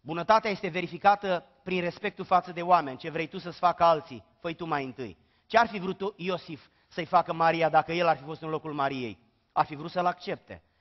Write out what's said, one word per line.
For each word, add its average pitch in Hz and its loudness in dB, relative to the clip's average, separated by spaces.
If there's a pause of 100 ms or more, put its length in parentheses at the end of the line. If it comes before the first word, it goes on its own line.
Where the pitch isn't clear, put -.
Bunătatea 170 2
este 190 -4
verificată 180 2 (180)
prin 185 -2
respectul 185 -6
față 180 2
de 170 -8
oameni. 165 2
Ce 160 -10
vrei 160 -4
tu 190 -12
să-ți 170 -12
facă 175 2
alții, 147 2 (160)
fă-i 165 -6
tu 175 -8
mai 147 -2
întâi. 120 -12 (280)
Ce 220 2
ar 226 6
fi 202 -8
vrut 190 -6
Iosif 165 -8 (220)
să-i 170 -8
facă 170 2
Maria 165 2
dacă 156 2
el 170 2
ar 156 2
fi 135 -18
fost 151 -12
în 160 -8
locul 156 -6
Mariei? 135 -4 (320)
Ar 156 0
fi 151 -14
vrut 160 -12
să-l 180 -2
accepte. 170 -6 (180)